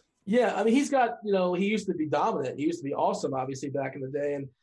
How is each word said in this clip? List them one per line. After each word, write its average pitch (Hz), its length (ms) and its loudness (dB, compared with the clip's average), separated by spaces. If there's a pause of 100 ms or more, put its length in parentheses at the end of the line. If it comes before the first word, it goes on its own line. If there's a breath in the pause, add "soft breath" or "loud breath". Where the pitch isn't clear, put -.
(260)
Yeah, 220 300 4
I 202 80 0
mean, 226 120 4
he's 285 160 2
got, 247 320 2
you 208 100 0
know, 180 220 2
he 190 100 2
used 208 220 0
to 185 80 0
be 156 100 -2
dominant. 151 540 0
He 147 60 0
used 170 140 -2
to 135 40 -10
be 139 100 -4
awesome, 175 400 0
obviously, 131 380 -6
back 135 240 -4
in 143 60 -10
the 131 80 -8
day. 143 260 -2
And 139 120 -6 (160)